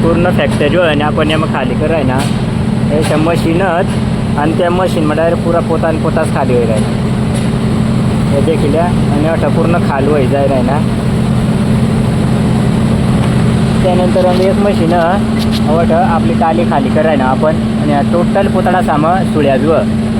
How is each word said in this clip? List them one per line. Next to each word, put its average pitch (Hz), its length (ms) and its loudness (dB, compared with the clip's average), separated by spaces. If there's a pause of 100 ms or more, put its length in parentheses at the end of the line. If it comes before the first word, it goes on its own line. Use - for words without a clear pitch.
पूर्ण 170 340 0
फॅक्टरी 147 380 0
होय 180 120 2
आणि 147 140 0
आपण 151 300 0
या 156 60 0
मग - 160 -2
खाली 123 200 -2
कर 151 180 -2
आहे 160 120 0
ना, 127 140 0 (720)
हे 151 100 0
अशा 156 200 0
मशीनच 170 680 0 (520)
आणि 147 200 0
त्या 175 120 0
मशीन 180 340 0
मध्ये 156 200 0
डायरेक्ट 170 200 0
पुरा 170 160 0
पोता 165 280 -2
आणि 160 140 -2
पोताच 156 320 -2
खाली 135 220 0
होईल 120 140 0
आहे. - 400 0 (1200)
हे - 120 0
देखील 151 340 0
आहे 175 360 0
आणि 147 160 0
अठा 156 200 0
पूर्ण 165 420 0
खाली 135 180 0
होई 143 200 2
जाईल 139 240 0
आहे 131 100 0
ना. 139 180 0 (3000)
त्यानंतर - 420 2
आम्ही 180 220 2
एक 196 80 0
मशीन, 202 380 0 (760)
अवट 165 220 2
आपली 170 420 0
टाली 165 360 0
खाली 156 200 0
कर 156 160 0
आहे 160 100 2
ना 131 100 0
आपण 156 300 0 (260)
आणि 151 120 0
हा 143 80 0
टोटल 170 460 0
पोताडा - 340 0
सामा 160 360 0
सुळ्या 139 400 0
बी 113 80 0
होय. 127 440 0 (100)